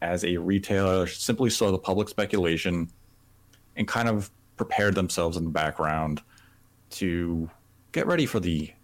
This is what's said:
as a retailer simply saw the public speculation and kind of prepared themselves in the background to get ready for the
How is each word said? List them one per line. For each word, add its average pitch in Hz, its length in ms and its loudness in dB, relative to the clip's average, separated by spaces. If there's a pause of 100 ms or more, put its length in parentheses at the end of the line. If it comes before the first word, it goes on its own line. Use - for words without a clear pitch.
as 85 240 -2
a 87 120 2
retailer 95 680 2
simply 117 420 0
saw 104 220 2
the 95 60 0
public 101 320 0
speculation 87 800 0 (880)
and 107 100 -2
kind 117 220 0
of 104 200 -2 (280)
prepared 104 380 2
themselves 87 420 0
in 82 80 -2
the 80 40 -2
background 78 720 0 (680)
to 85 600 -2 (440)
get 170 140 0
ready 170 180 2
for 117 160 -2
the 80 280 -2 (140)